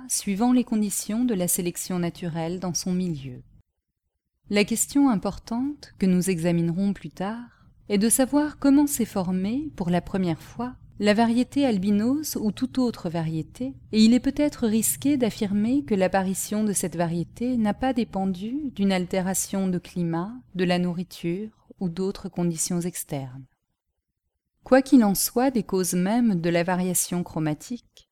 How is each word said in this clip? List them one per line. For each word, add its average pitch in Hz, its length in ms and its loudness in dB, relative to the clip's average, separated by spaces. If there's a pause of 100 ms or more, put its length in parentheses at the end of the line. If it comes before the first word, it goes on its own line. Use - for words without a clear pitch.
suivant 214 440 0
les 247 100 4
conditions 214 600 -2
de 240 100 2
la 180 140 0
sélection 175 500 -2
naturelle 170 600 -4
dans 180 140 -4
son - 180 -4
milieu. 143 500 -4 (1080)
La 202 140 2
question 269 480 2
importante, 233 880 -4
que 196 80 2
nous 180 240 2
examinerons 170 640 0
plus 165 180 -10
tard, 226 560 -10 (220)
est 202 100 2
de 214 100 4
savoir 285 520 0
comment 285 260 6
s'est 285 180 0
formée, 196 680 -2
pour 175 160 -4
la 175 100 2
première 175 400 -2
fois, 247 360 -10 (240)
la 208 140 4
variété 233 520 2
albinos 220 760 0
ou 208 120 0
toute - 260 -4
autre 226 320 0
variété, 160 640 -4 (160)
et 220 140 6
il 226 100 8
est 247 60 4
peut-être 277 480 0
risqué 226 480 0
d'affirmer 123 640 0
que 220 140 0
l'apparition 190 640 0
de 208 100 0
cette 175 240 -2
variété 170 600 -2
n'a 208 180 2
pas 262 180 -2
dépendu 214 800 -2
d'une 196 200 2
altération 185 760 -2
de 180 120 0
climat, 170 540 -4 (220)
de 180 100 0
la 180 140 2
nourriture 180 720 -4 (300)
ou 190 80 -2
d'autres 185 400 -6
conditions 175 520 -2
externes. 135 640 -8 (1200)
Quoi 262 200 6
qu'il 254 220 6
en 202 100 4
soit 254 380 0
des 226 100 0
causes 185 320 -2
mêmes 196 460 2
de 170 100 0
la 170 140 2
variation 180 580 -2
chromatique, - 880 -6